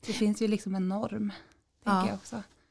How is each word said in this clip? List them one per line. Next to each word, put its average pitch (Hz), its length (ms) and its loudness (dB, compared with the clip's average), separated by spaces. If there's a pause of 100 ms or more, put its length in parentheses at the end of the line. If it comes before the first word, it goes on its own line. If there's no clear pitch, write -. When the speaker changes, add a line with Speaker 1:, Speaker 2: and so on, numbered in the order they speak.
Speaker 1:
Det 220 80 -2
finns 208 280 2
ju 226 60 2
liksom 202 280 0
en 185 140 0
norm, 208 440 -2 (500)
tänker 196 160 4
Speaker 2:
Ja. 190 80 4
Speaker 1:
jag 202 80 -2
också. 208 280 -10 (280)